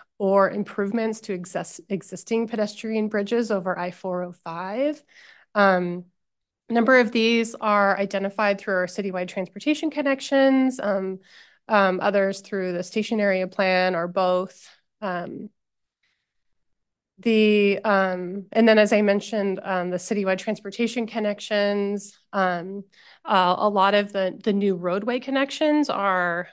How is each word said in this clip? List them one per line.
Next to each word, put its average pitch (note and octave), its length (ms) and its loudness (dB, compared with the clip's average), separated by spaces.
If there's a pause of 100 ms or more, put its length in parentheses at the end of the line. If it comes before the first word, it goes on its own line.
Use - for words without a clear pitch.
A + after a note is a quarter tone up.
(180)
or G3 320 4
improvements G#3+ 720 -4
to F#3+ 160 -8
exis-, F3 500 -8
existing A3 600 -4
pedestrian G#3+ 600 -4
bridges G#3+ 420 -2
over F3+ 280 -2
I F3+ 140 -6
four F3+ 320 -6
oh F3 80 -12
five. G3 680 -6 (520)
Um, F3+ 500 2 (640)
a A3+ 60 -4
number B3 260 6
of A#3+ 120 0
these A3+ 420 2
are G3+ 420 2
identified G3 640 -2
through G3 140 -4
our F3+ 120 0
citywide F#3 420 -6
transportation C#4+ 600 -4
connections, C4+ 920 2
um, F#3+ 400 -4 (500)
um, G3 300 4
others G3 400 0
through F#3 320 -6
the F3 100 -6
station G#3+ 380 -2
area F#3+ 260 0
plan F#3 480 0
or E3+ 140 -2
both. F3+ 580 0 (360)
Um, F3+ 480 -8 (1700)
the, G#3 640 4
um, F#3+ 680 0
and A3+ 140 6
then, A3 120 8
as G#3 140 6
I G#3+ 100 4
mentioned, G3+ 600 0
um, F#3 280 -4
the F3+ 80 -4
citywide F#3+ 400 -2
transportation A3+ 680 -4
connections, G3+ 1120 -2 (160)
um, F#3+ 520 -2 (400)
uh, F#3 340 4
a G#3+ 100 2
lot G3+ 260 4
of G#3 200 0
the, F#3+ 300 -4
the G#3+ 100 2
new G3 220 2
roadway G3+ 440 -2
connections C#4 680 0
are, F3+ 640 0